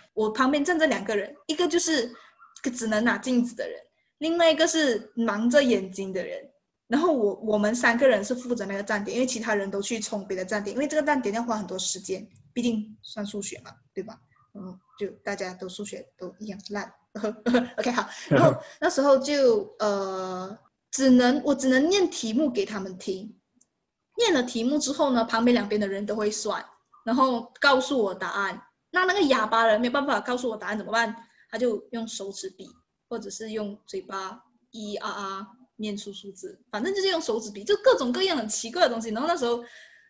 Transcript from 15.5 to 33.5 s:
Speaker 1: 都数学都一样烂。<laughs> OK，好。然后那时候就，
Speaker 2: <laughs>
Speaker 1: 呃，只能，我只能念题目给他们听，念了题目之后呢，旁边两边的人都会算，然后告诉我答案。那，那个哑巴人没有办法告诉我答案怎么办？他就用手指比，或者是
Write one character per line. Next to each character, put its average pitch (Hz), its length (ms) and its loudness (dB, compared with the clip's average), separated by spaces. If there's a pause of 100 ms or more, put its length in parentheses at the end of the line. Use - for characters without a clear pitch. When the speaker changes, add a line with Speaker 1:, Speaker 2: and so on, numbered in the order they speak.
Speaker 1:
都 190 120 -12
数 185 160 -12
学 202 240 -12 (120)
都 180 200 -14
一 214 100 -12
样 196 200 -12
烂。 202 240 -8 (220)
<laughs> 240 640 -2
OK， 254 120 -2
好。 240 160 -2 (220)
然 - 160 6
后 - 100 6 (240)
那 339 120 0
时 269 100 0
候 277 160 6
就， 269 600 2
Speaker 2:
<laughs> - 40 -14
Speaker 1:
呃， 190 800 -4 (320)
只 269 180 4
能， 254 340 8
我 285 120 2
只 254 140 -2
能 262 200 4
念 381 220 4
题 220 240 -4
目 285 160 2
给 202 160 0
他 208 120 -8
们 190 200 -8
听， 190 360 -8 (840)
念 440 160 4
了 254 80 4
题 240 200 -4
目 285 160 2
之 277 140 -2
后 285 220 2
呢， 233 100 2
旁 226 180 0
边 247 120 6
两 208 120 2
边 208 140 0
的 202 80 0
人 196 160 -4
都 208 100 -4
会 208 160 0
算， 202 320 -4 (440)
然 226 100 2
后 254 420 2
告 269 220 6
诉 262 180 0
我 190 160 0
答 185 140 -6
案。 196 320 -4 (300)
那， 370 160 2
那 370 80 2
个 403 80 4
哑 247 240 4
巴 226 200 4
人 214 140 4
没 240 60 0
有 240 40 -2
办 285 160 0
法 233 140 0
告 247 160 -4
诉 247 140 -4
我 214 80 -6
答 185 80 -12
案 208 100 -4
怎 196 80 -8
么 202 80 -8
办？ 226 220 0 (340)
他 233 80 -10
就 226 260 0 (100)
用 226 140 -8
手 196 240 -10
指 196 200 -12
比， - 180 -18 (400)
或 233 100 -8
者 202 120 -12
是 220 220 -12